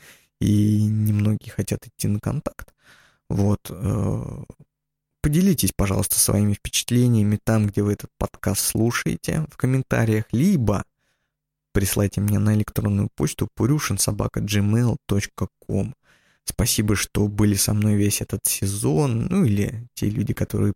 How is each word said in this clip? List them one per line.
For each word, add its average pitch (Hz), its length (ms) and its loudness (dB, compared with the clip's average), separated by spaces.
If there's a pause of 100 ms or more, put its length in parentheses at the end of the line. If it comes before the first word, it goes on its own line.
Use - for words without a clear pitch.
(400)
и 104 440 4
немногие 107 680 0
хотят - 360 -6
идти - 200 -6
на 104 120 -2
контакт. - 540 -8 (560)
Вот, 101 300 2 (100)
э, 104 720 -4 (840)
поделитесь, 156 480 2
пожалуйста, 98 420 0
своими 104 360 2
впечатлениями 117 880 2
там, 110 240 2
где 101 160 -2
вы 104 80 0
этот - 260 -6
подкаст - 440 -4
слушаете, - 880 -2
в - 60 -20
комментариях, 120 760 0
либо 120 540 2 (880)
присылайте 101 480 0
мне 104 180 2
на 107 160 2
электронную 104 580 0
почту - 400 -4
пурюшин 117 440 0
собака 104 420 -2
джимейл 107 560 2 (100)
точка - 440 -2 (100)
ком. 101 360 -4 (500)
Спасибо, 107 500 0
что - 320 0
были 104 280 2
со 107 180 0
мной 104 220 2
весь 101 260 0
этот - 240 -6
сезон, 117 840 -2
ну 196 140 2
или 107 520 -2
те 107 140 -2
люди, 104 240 -2
которые 101 420 -2